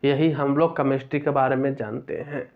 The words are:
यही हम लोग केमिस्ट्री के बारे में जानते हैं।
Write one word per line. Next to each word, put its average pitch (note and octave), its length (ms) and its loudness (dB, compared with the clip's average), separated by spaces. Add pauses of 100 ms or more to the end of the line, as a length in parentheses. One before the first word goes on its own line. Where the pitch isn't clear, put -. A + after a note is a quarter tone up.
यही C#3+ 260 4
हम C#3 260 0
लोग E3 200 2
केमिस्ट्री C3+ 420 0
के D3 100 -2
बारे C3+ 260 2
में C3+ 200 0
जानते A#2 420 -8
हैं। D3 380 -10